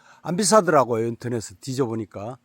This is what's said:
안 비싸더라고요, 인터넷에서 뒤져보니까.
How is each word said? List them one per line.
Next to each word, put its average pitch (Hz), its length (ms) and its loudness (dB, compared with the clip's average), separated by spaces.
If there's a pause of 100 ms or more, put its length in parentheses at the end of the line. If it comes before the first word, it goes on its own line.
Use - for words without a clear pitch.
(240)
안 160 140 -4
비싸더라고요, 156 680 4
인터넷에서 117 560 -6
뒤져보니까. 113 840 -6